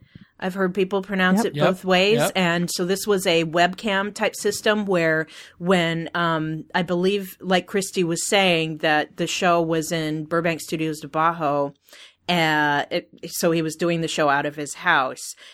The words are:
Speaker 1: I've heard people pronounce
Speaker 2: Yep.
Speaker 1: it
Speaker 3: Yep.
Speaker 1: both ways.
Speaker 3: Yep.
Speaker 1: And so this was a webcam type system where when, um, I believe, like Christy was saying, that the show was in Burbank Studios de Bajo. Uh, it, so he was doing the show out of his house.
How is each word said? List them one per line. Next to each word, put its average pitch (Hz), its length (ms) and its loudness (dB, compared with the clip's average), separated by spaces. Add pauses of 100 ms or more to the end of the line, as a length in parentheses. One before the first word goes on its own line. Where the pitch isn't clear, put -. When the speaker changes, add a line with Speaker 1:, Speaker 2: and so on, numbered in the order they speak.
(400)
Speaker 1:
I've 180 140 -6
heard 185 220 -2
people 190 260 0
pronounce 190 380 2
Speaker 2:
Yep. 226 80 2
Speaker 1:
it 143 80 -6
Speaker 3:
Yep. 147 100 2
Speaker 1:
both 190 200 0
ways. 185 340 4
Speaker 3:
Yep. 196 160 2
Speaker 1:
And 175 360 0
so 185 140 -4
this 196 220 -2
was 196 180 2
a 165 200 4
webcam 190 680 0
type 208 220 -2
system 214 500 0
where 165 400 2 (320)
when, 165 560 0
um, 160 520 -2 (100)
I 180 80 2
believe, 185 580 -2
like 180 240 2
Christy 190 380 -2
was 165 240 -2
saying, 165 520 2
that 151 380 0
the 170 80 -2
show 175 380 2
was 160 280 -2
in 156 340 -4
Burbank 165 360 -2
Studios 160 380 -6
de 151 80 -14
Bajo. 151 680 0 (560)
Uh, 151 640 2
it, - 180 -4 (200)
so - 200 0
he 165 140 2
was 156 120 -4
doing 170 260 0
the 160 60 -2
show 156 220 0
out 143 160 2
of 147 100 -6
his 147 200 -10
house. 139 580 0 (200)